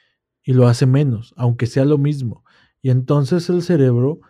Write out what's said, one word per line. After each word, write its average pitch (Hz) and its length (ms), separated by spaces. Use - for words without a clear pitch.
y 135 100
lo 123 140
hace 120 180
menos, 131 520
aunque 120 300
sea 135 180
lo 151 120
mismo. 139 460
Y 131 100
entonces 143 580
el 175 120
cerebro 135 580